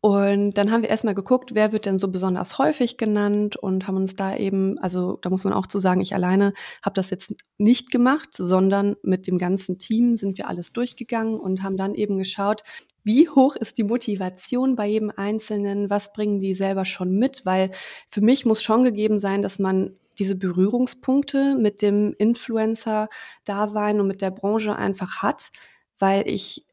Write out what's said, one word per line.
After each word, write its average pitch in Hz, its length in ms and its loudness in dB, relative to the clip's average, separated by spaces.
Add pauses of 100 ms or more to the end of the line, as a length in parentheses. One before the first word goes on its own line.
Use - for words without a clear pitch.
Und 202 540 2
dann 208 160 2
haben 226 120 2
wir - 80 -2
erstmal 214 260 0
geguckt, 240 380 -2
wer 214 180 4
wird 214 120 -2
denn 190 140 0
so 190 100 0
besonders 185 500 -2
häufig 269 400 2
genannt 208 580 0
und 190 320 -4
haben 190 80 -2
uns 190 180 -2
da 190 220 -4
eben, 196 420 0
also 180 440 -2
da 180 60 -4
muss 185 140 0
man 196 100 0
auch 185 140 -2
zu 202 140 -4
sagen, 185 200 2
ich 185 140 -4
alleine 190 380 2 (300)
habe 196 120 -4
das 185 160 -2
jetzt 190 240 -8 (220)
nicht 214 340 4
gemacht, 254 420 2
sondern 190 720 2
mit 185 240 0
dem 180 120 0
ganzen 185 400 -2
Team 233 360 2
sind 196 240 -4
wir - 80 -6
alles 175 260 -8
durchgegangen 226 680 -4
und 190 240 -4
haben 196 120 -4
dann 196 200 -2
eben 208 200 0
geschaut, 196 460 -2 (400)
wie 247 260 6
hoch 269 280 6
ist - 200 -8
die 220 80 0
Motivation 220 920 -2
bei 208 100 -2
jedem 214 300 0
Einzelnen, 202 760 -2
was 202 220 -2
bringen 208 260 0
die 190 160 0
selber 190 300 -2
schon 185 340 -2
mit, 254 260 -2
weil 190 280 0 (360)
für - 120 -4
mich 240 260 4
muss 220 160 2
schon 233 220 4
gegeben 214 340 2
sein, 196 240 -2
dass 196 160 -6
man 190 380 0 (240)
diese 196 160 0
Berührungspunkte 247 1200 0
mit 214 260 0
dem 208 360 2
Influencer-Dasein 214 1800 -2
und 196 60 2
mit 190 140 -2
der 190 100 -2
Branche 208 460 -2
einfach 190 460 -4
hat, - 280 -4 (480)
weil 196 300 2
ich - 440 -6